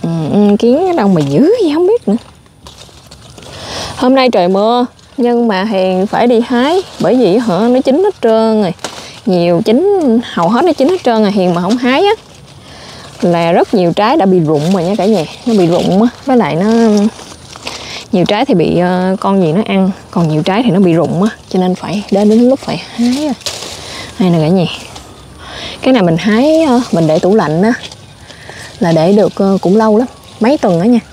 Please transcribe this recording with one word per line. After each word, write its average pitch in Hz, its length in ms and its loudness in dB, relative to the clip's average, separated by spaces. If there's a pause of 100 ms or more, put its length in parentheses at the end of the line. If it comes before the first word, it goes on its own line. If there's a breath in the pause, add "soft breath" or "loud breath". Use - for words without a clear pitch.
Ừ, 170 80 -4 (220)
ừ, 208 280 4
kiến 269 280 2
ở 359 100 0
đâu 214 100 0
mà 180 140 2
dữ 151 300 2 (100)
vậy 320 120 0
không 349 140 0
biết 466 200 0
nữa. 214 100 0 (1800 loud breath)
Hôm 254 180 2
nay 262 140 2
trời 185 180 2
mưa, 220 380 0 (320)
nhưng 240 300 0
mà 190 160 0
Hiền 190 440 0
phải 208 200 0
đi 240 200 4
hái. 277 340 0 (180)
Bởi 208 160 2
vì 220 220 2
hả, 220 220 0
nó 247 220 2
chín 277 220 0
hết 403 180 -2
trơn 220 400 2
rồi. 180 120 -2 (520 loud breath)
Nhiều 175 400 2
chín, 370 340 2 (240)
hầu 175 260 -2
hết 240 160 2
nó 330 80 2
chín 269 160 0
hết 370 140 -2
trơn 226 180 2
rồi. 202 100 2
Hiền 180 220 0
mà 175 80 -2
không 196 160 -2
hái 262 280 0
á, 403 60 2 (1080 loud breath)
là 170 300 2
rất 233 220 0
nhiều 175 200 2
trái 226 240 2
đã 254 80 2
bị 185 140 4
rụng 156 340 0
rồi 185 100 0
nha 190 140 -2
cả 180 80 0
nhà. 202 180 2 (220)
Nó 240 80 0
bị 185 140 2
rụng 175 360 0
á. 240 60 2 (160)
Với 254 120 2
lại 156 180 0
nó, 190 140 0 (1400 loud breath)
nhiều 180 140 2
trái 214 200 0
thì 277 80 0
bị, 160 260 2
ờ, 180 400 0
con 196 220 0
gì 160 100 2
nó 185 140 0
ăn. 190 260 0 (200)
Còn 170 180 0
nhiều 151 140 0
trái 196 220 0
thì 233 60 2
nó 175 80 2
bị 180 140 4
rụng 160 300 0
á. 226 60 0 (200)
Cho 190 100 -2
nên 180 160 0
phải 185 360 -6
đến, 208 180 2
đến 240 200 4
lúc 262 100 0
phải - 220 -8 (140)
hái 240 200 0
rồi. 294 180 -4 (840 loud breath)
Đây 185 100 2
nè 170 120 2
cả 151 60 2
nhà. 180 180 2 (1160 loud breath)
Cái 262 120 2
này 226 100 2
mình 165 140 2
hái, 254 460 2
ờ, 262 180 2 (100)
mình 170 160 2
để 156 120 2
tủ 196 160 2
lạnh 160 260 0
á, 226 120 2 (1080 loud breath)
là 175 120 0
để 165 220 2
được, 202 220 2
ờ, 196 260 0
cũng 190 160 2
lâu 220 200 2
lắm. 247 100 0 (320)
Mấy 269 180 2
tuần 180 220 0
á 175 60 -2
nha. 240 140 2 (140)